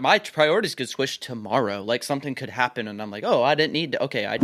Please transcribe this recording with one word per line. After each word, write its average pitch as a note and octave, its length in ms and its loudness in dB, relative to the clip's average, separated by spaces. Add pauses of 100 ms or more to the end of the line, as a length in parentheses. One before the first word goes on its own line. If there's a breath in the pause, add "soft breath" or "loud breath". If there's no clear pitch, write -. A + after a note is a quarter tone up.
my D#3 180 4
priorities D#3+ 560 2
could B2 140 -4
switch - 320 -4
tomorrow. G#2 600 -2
Like, A2+ 220 0
something C#3 300 -4
could C3+ 160 -10
happen, B2 380 -2
and G#2 140 -8
I'm G#2 80 -8
like, G#2 140 -10
"Oh, F#3 180 4
I C#3+ 120 4
didn't D3+ 200 0
need D3+ 180 -2
to, - 120 0
okay, A#2+ 220 -2
I, G#2+ 180 -2